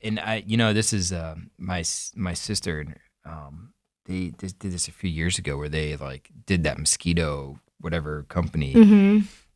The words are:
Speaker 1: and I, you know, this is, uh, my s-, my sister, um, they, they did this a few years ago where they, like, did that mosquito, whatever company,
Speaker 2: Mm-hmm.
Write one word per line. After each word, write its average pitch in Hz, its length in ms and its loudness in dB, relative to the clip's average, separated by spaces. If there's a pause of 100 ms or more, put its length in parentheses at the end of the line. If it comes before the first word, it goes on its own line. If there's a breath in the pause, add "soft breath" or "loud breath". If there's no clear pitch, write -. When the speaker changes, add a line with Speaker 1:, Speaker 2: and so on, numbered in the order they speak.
Speaker 1:
and 107 180 -4
I, 104 280 -4
you 110 100 2
know, 113 160 4
this 107 200 2
is, 92 200 -2
uh, 82 220 -8 (240)
my 90 220 -4
s-, - 340 -8
my 90 180 -4
sister, 82 540 -6 (360)
um, 78 500 -16 (320)
they, 92 340 -6
they 95 80 -10
did 92 240 -8
this 87 160 -6
a - 40 -16
few 92 200 -4
years 82 260 0
ago 71 200 -6
where 73 120 -6
they, 76 260 -2
like, 69 360 -12 (160)
did 87 160 4
that 73 160 -2
mosquito, 73 800 -2 (220)
whatever 76 420 -4
company, 80 500 -2
Speaker 2:
Mm-hmm. 208 540 8 (280 loud breath)